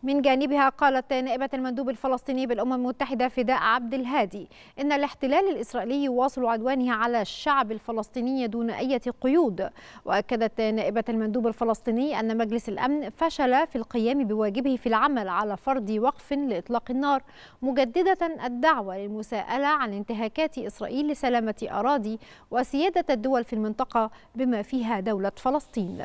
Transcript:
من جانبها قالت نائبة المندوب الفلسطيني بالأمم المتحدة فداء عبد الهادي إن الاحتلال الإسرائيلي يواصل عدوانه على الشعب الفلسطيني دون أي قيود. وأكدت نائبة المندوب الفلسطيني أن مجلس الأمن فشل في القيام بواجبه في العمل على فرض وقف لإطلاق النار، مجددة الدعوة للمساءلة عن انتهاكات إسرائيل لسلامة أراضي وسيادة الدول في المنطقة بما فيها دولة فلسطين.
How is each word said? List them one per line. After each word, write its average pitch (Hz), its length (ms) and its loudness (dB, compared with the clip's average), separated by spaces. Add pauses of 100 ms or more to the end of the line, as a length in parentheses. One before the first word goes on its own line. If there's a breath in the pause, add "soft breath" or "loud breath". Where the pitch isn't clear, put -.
من 277 200 2
جانبها 269 460 4
قالت 269 440 2
نائبة 262 420 -2
المندوب 254 340 -2
الفلسطيني 254 580 -2
بالأمم 240 260 0
المتحدة 247 560 -2
فداء 254 340 0
عبد 226 320 0
الهادي 240 540 -2 (320 loud breath)
إن 285 120 0
الاحتلال 285 560 2
الإسرائيلي 247 560 -2
يواصل 254 420 0
عدوانه 247 460 0
على 233 300 2
الشعب 254 500 0
الفلسطيني 233 720 -4
دون 233 240 -2
أي 254 280 -2
قيود. 247 720 0 (340 loud breath)
وأكدت 220 560 0
نائبة 220 480 0
المندوب 220 380 0
الفلسطيني 233 760 0
أن 226 160 0
مجلس 226 320 -2
الأمن 254 420 -2
فشل 294 560 2
في - 100 -8
القيام 240 480 0
بواجبه 220 520 0
في - 100 -4
العمل 226 420 2
على 196 280 0
فرض 254 340 -2
وقف 220 420 0
لإطلاق 240 580 -2
النار، 269 320 2 (400 loud breath)
مجددة 320 840 2
الدعوة 247 540 2
للمساءلة 214 680 -4
عن 285 260 2
انتهاكات 220 680 -4
إسرائيل 247 500 -4
لسلامة 233 640 0
أراضي 220 480 0 (320 loud breath)
وسيادة 302 640 0
الدول 247 300 0
في - 80 -10
المنطقة 220 580 -2 (240 loud breath)
بما 240 280 0
فيها 226 380 -2
دولة 196 360 -2
فلسطين. 214 680 -2